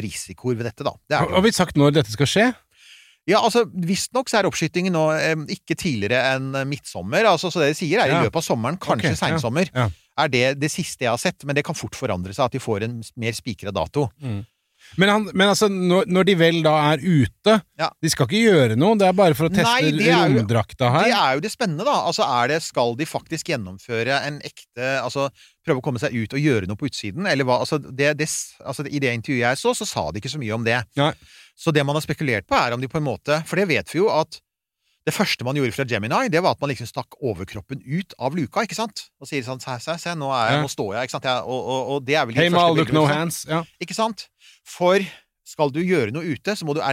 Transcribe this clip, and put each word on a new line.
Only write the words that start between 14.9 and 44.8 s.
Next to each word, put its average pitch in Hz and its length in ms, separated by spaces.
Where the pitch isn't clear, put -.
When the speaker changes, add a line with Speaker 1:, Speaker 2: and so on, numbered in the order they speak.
Speaker 2:
Men 190 140
han, 208 140
men 190 160
altså, 202 160
når, 185 400
når 180 220
de 202 100
vel 165 240
da 156 140
er 156 100
ute, 175 540
Speaker 1:
Ja. 156 120
Speaker 2:
de 160 120
skal 127 160
ikke 208 180
gjøre 135 320
noe, 196 180
det 202 120
er 185 100
bare 180 160
for 160 140
å - 20
teste 196 160
Speaker 1:
Nei, 247 240
det - 160
er 226 240
jo, - 80
Speaker 2:
romdrakta 117 560
her. 190 160
Speaker 1:
det 220 80
er 139 160
jo 151 80
det 208 80
spennende 180 380
da, 277 80
altså 170 240
er 123 240
det, 160 80
skal 120 320
de 135 160
faktisk - 400
gjennomføre 117 720
en 147 240
ekte, 131 560
altså 139 240
prøve 135 160
å - 0
komme 127 160
seg 120 160
ut 113 180
og 135 60
gjøre 123 320
noe 104 80
på - 80
utsiden, 110 400
eller 143 180
hva, 127 220
altså 147 160
det, 139 400
det 156 80
s-, - 320
altså 139 240
i 139 160
det 131 160
intervjuet 120 300
jeg 131 160
så, 240 100
så 226 160
sa 95 220
de 101 100
ikke 135 80
så 147 80
mye 110 160
om 117 80
det. 113 160
Speaker 2:
Nei. 143 160
Speaker 1:
Så - 160
det 151 160
man 143 80
har 151 80
spekulert 127 420
på - 80
er 135 220
om 123 60
de 135 40
på 143 140
en 143 60
måte, 143 320
for 170 80
det 190 140
vet 110 180
vi 147 100
jo 208 140
at - 300
det - 80
første - 320
man 131 100
gjorde 131 160
fra 135 160
Gemini, 127 400
det 165 140
var 170 100
at - 80
man 143 80
liksom 123 220
stakk - 320
overkroppen 98 580
ut 160 380
av 135 180
luka, 175 300
ikke - 100
sant? - 280
Og 135 80
sier 139 160
sånn, 131 160
se, 131 180
se, 156 220
se, 175 160
nå 139 160
er 117 160
jeg, 135 80
Speaker 2:
Ja. 151 80
Speaker 1:
nå - 20
står 113 280
jeg, 123 120
ikke - 60
sant? 139 160
Jeg, 123 160
og, 127 140
og, 131 200
og 143 100
det 139 140
er 139 80
vel 113 80
de 135 80
Speaker 2:
Hey, 175 80
Speaker 1:
første 175 80
Speaker 2:
Ma, 175 100
look, 165 80
Speaker 1:
bildene 151 80
Speaker 2:
no 156 80
Speaker 1:
vi 143 60
så. 147 100
Speaker 2:
hands, 165 160
ja. 165 140
Speaker 1:
Ikke 180 160
sant? 220 300
For 180 320